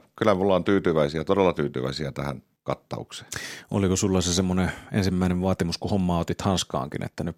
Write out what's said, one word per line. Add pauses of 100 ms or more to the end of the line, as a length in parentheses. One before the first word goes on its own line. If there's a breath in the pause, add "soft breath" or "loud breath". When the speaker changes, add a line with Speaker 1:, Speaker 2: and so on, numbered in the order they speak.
(160)
Speaker 1:
kyllä
me
ollaan
tyytyväisiä,
todella
tyytyväisiä
tähän (220)
kattaukseen. (400 loud breath)
Speaker 2:
Oliko
sulla
se
semmoinen (200 loud breath)
ensimmäinen
vaatimus,
kun
hommaa
otit
hanskaankin,
että
nyt